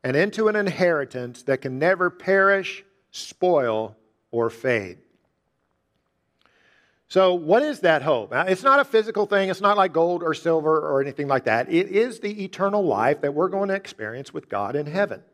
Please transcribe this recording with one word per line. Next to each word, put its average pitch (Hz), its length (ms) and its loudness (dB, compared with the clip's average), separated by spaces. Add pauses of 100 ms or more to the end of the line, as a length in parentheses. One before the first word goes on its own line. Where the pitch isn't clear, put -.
And 131 120 -2
into 208 340 0
an 208 60 -2
inheritance 151 880 -2
that 135 180 -2
can 131 180 -8
never 175 300 2
perish, 196 760 0 (280)
spoil, 117 840 -2 (360)
or 117 180 0
fade. 113 500 -2 (2000)
So 185 280 4
what 175 260 2
is 302 200 -4
that 160 200 4
hope? 127 300 0
Now, 131 120 0
it's 185 200 -2
not 277 160 6
a 277 60 2
physical 220 400 0
thing. 196 240 0
It's 185 120 -4
not 202 160 4
like 185 160 2
gold 170 300 2
or 160 100 -2
silver 160 460 0
or 147 220 0
anything 139 260 -4
like 131 160 2
that. 117 280 0
It 180 180 2
is 226 300 0
the 208 240 -8
eternal 196 400 -2
life 131 380 0
that 143 120 -2
we're 170 140 0
going 196 220 -2
to 190 60 -2
experience 127 580 -10
with 156 160 -12
God 101 260 -4
in 147 120 -2
heaven. 165 340 -4 (120)